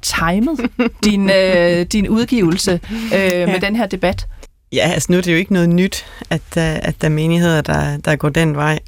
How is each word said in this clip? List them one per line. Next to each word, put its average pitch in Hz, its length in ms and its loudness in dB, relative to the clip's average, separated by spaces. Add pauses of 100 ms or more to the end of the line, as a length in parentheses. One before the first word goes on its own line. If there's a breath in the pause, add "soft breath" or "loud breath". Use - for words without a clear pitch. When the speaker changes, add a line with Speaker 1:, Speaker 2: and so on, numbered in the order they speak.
Speaker 1:
timet 226 680 0 (120)
Speaker 2:
<laughs> - 220 -2
Speaker 1:
din, 196 260 2
øh, 175 600 4
din 208 160 0
udgivelse, 196 720 0 (120)
øh, 226 180 -6
med 190 200 2 (180)
Speaker 2:
Ja. 185 140 0
Speaker 1:
den 202 140 -2
her 226 100 0
debat. 190 400 -4 (460 loud breath)
Speaker 2:
Ja, 143 220 2
altså 165 180 -2
nu 180 60 4
er 185 40 0
det 175 100 -2
jo 160 40 4
ikke 190 160 0
noget 175 160 4
nyt, 180 380 0 (240 loud breath)
at, 165 100 -2 (160)
øh, 165 60 2 (200)
at 160 180 -4
der 160 80 0
er 156 40 2
menigheder, 165 480 2
der, 147 360 -2
der 147 200 -2
går 151 120 -2
den 156 280 0
vej, 151 320 -2